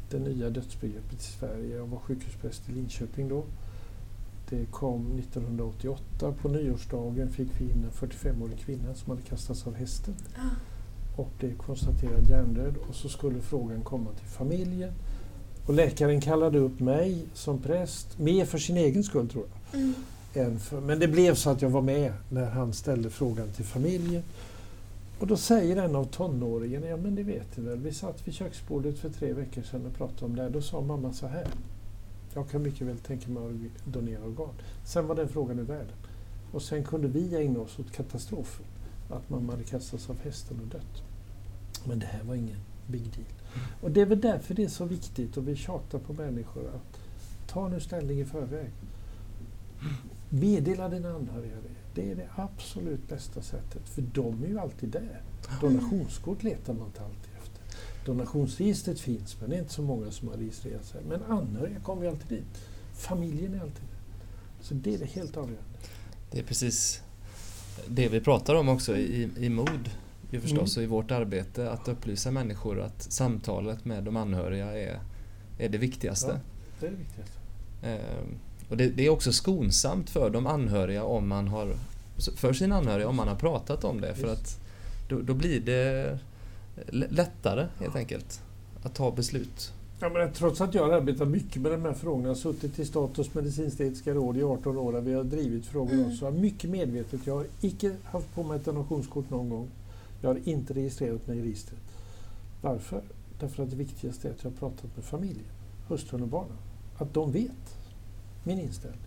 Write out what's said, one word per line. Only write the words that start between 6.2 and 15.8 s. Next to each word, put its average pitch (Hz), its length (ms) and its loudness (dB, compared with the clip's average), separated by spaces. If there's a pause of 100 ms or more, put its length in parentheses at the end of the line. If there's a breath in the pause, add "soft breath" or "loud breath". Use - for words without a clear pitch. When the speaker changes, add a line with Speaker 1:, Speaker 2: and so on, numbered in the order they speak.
Speaker 1:
På 147 160 0
nyårsdagen 127 840 0
fick 127 180 -2 (120)
vi 131 40 2
in 120 200 6
en 113 80 -2
fyrtiofemårig 117 680 0
kvinna 127 360 -4
som - 160 -6
hade 247 120 -2
kastats - 440 -4
av - 80 -4
hästen. 131 400 -2 (220)
Speaker 2:
Ah. - 840 -4
Speaker 1:
Och - 80 -2 (100)
blev 123 180 -2
konstaterad - 720 10
hjärndöd. 131 460 12 (140)
Och 135 60 -4
så - 140 -4
skulle 131 320 0
frågan 113 420 0
komma 113 280 -2
till - 160 -6
familjen. 180 680 0 (760 loud breath)
Och 143 80 6
läkaren 147 460 8